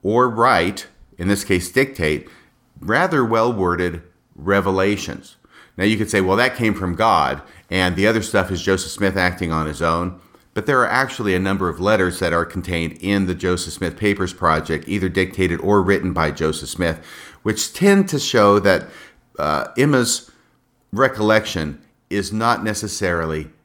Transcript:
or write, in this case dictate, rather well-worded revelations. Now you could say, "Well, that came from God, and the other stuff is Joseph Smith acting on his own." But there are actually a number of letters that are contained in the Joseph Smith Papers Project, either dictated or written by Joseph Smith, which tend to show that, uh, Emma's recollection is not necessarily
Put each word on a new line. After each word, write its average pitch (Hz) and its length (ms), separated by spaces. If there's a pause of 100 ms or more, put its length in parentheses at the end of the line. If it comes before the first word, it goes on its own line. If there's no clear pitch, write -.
or 117 280
write, 110 580 (320)
in 87 80
this 98 160
case 90 260
dictate, 90 580 (520)
rather 143 440
well-worded 95 760 (340)
revelations. 95 1000 (420)
Now 92 60
you 107 140
could 104 120
say, 101 120
"Well, 95 160
that 123 180
came 110 180
from 92 220
God, 80 460 (280)
and 90 260
the 98 120
other 113 160
stuff 95 260
is 90 140
Joseph 95 280
Smith 98 260
acting 90 340
on 80 160
his 78 160
own." 87 360 (340)
But 107 120
there 135 160
are 110 80
actually 123 440
a 90 60
number 95 300
of 76 100
letters 92 400
that 85 140
are 85 100
contained 85 560
in 98 260
the 90 80
Joseph 87 380
Smith 85 240
Papers 98 380
Project, 80 520
either 95 220
dictated 90 540
or 101 200
written 90 300
by 80 200
Joseph 78 360
Smith, 82 320 (420)
which - 300
tend 196 380
to 147 100
show 104 400
that, 92 300 (500)
uh, 76 280 (100)
Emma's 131 520 (640)
recollection 107 880 (300)
is 98 240
not 110 320
necessarily 85 840 (160)